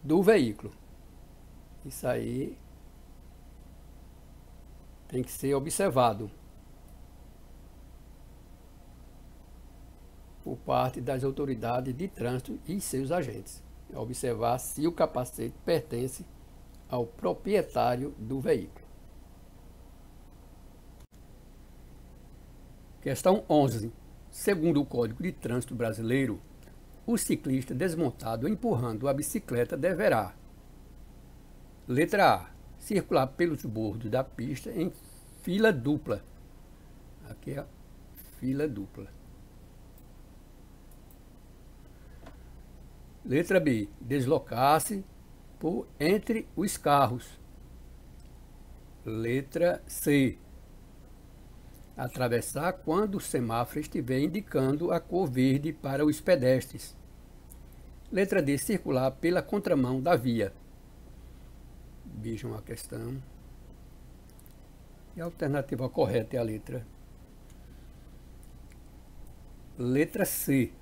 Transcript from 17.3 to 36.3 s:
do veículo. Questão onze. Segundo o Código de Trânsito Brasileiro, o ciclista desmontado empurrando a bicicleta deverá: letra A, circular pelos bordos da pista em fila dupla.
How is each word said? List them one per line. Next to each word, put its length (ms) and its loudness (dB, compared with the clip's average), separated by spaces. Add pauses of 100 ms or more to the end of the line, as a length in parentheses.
do 220 -4
veículo. 440 0 (4000)
Questão 480 4
onze. 420 6 (380)
Segundo 540 4
o 20 2
Código 380 0
de 100 -2
Trânsito 420 -4
Brasileiro, 640 0 (680)
o 100 4
ciclista 580 0
desmontado 720 0
empurrando 640 0
a 60 4
bicicleta 640 0
deverá: 560 2 (1500)
letra 460 6
A, 160 -4 (280)
circular 500 2
pelos 360 0
bordos 460 -2
da 120 2
pista 480 -6
em 220 -2 (480)
fila 320 4
dupla. 500 0 (1080)